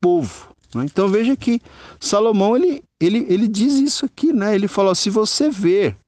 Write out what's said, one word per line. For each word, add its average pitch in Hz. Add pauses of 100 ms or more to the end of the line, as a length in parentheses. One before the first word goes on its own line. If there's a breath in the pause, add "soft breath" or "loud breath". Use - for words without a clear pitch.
povo", 339 (260)
né? 120
Então 190
veja 226
que 233 (380 loud breath)
Salomão, 208
ele, 294 (180)
ele, 202
ele 208
diz 226
isso 277
aqui, 294
né? 208
Ele 196
fala, 196
ó, 185
"Se 190
você 220
ver 190 (120)